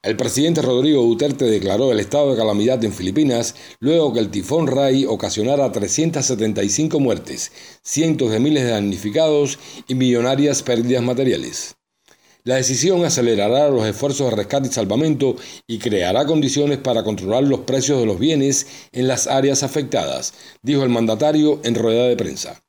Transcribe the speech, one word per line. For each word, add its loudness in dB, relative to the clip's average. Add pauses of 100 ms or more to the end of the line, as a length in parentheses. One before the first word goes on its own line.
El -2
presidente 0
Rodrigo 2
Duterte 2
declaró 2
el 2
estado 0
de 0
calamidad 0
en 0
Filipinas 0 (240)
luego 2
que 0
el -2
tifón -2
Rai 2
ocasionara 0
trescientas -2
setenta -2
y -2
cinco 0
muertes, -2 (300)
cientos 0
de 0
miles 2
de 0
damnificados 0 (280)
y -4
millonarias 2
pérdidas 0
materiales. -2 (680)
La 0
decisión 0
acelerará 2
los 2
esfuerzos -2
de -2
rescate -2
y -4
salvamento 0 (300)
y -6
creará 0
condiciones 0
para 0
controlar 0
los 2
precios 0
de 2
los 0
bienes 0 (240)
en -2
las -2
áreas 2
afectadas, -4 (280)
dijo 0
el 2
mandatario 2
en 0
rueda 2
de 2
prensa. -8